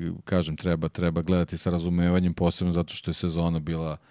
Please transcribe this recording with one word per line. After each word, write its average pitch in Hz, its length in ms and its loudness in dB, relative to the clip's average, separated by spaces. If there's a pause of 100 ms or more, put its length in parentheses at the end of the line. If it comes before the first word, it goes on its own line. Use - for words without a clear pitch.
(240)
kažem, 80 340 0
treba, 82 320 0
treba 85 320 0
gledati 87 360 2
sa - 120 -2
razumevanjem, 87 640 2
posebno 87 400 0
zato 85 200 0
što - 160 -8
je 82 60 0
sezona 85 440 0
bila 80 380 -4 (140)